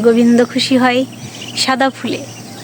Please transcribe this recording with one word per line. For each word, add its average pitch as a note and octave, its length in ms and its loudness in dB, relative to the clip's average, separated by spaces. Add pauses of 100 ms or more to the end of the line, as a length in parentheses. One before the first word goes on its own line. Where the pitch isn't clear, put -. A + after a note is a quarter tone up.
গোবিন্দ A#3 340 6 (140)
খুশি C4 300 0
হয় B3+ 160 2 (640)
সাদা C4 240 0 (100)
ফুলে। - 220 -6 (440)